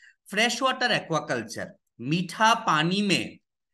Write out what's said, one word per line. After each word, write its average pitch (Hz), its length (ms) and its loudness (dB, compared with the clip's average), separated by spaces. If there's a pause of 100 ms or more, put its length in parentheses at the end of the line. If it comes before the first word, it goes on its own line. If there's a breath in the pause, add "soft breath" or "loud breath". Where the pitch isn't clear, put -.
(300 loud breath)
फ्रेश 233 320 0
वाटर 254 300 0
एक्वाकल्चर। 135 800 -4 (280)
मीठा 180 540 2
पानी 180 480 0
में 139 360 -2 (360)